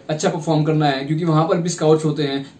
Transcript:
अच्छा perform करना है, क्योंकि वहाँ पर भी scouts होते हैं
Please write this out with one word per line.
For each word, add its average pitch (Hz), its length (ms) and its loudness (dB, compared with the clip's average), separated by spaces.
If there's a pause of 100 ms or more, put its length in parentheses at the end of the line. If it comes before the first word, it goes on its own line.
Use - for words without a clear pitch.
अच्छा 156 200 -2
perform 160 360 0
करना 151 220 2
है, 135 180 -2
क्योंकि 156 200 -2
वहाँ 160 240 2
पर 190 80 2
भी 170 120 -2
scouts 156 360 2
होते 147 180 -2
हैं 139 240 -4 (120)